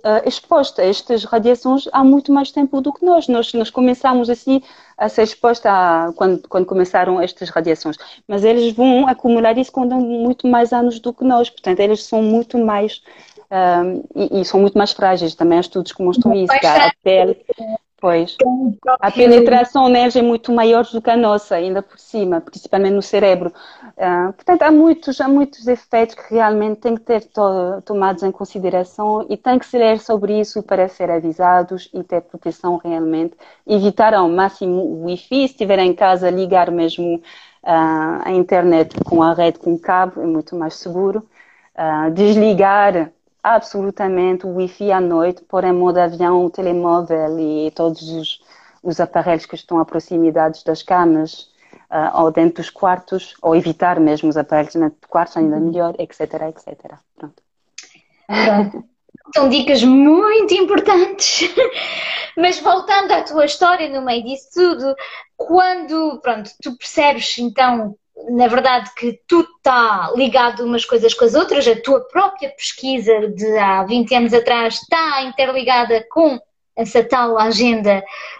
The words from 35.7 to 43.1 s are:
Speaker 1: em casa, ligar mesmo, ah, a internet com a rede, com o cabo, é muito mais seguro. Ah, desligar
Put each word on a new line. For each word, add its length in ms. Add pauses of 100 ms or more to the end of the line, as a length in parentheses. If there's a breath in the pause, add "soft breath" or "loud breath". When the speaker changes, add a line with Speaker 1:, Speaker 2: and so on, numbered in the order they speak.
Speaker 1:
em 120
casa, 380
ligar 400
mesmo, 500 (440 loud breath)
ah, 600
a 60
internet 640 (100)
com 200
a 100
rede, 240
com 160
o 40
cabo, 440
é 40
muito 280
mais 200
seguro. 520 (480 soft breath)
Ah, 360
desligar 1000 (300)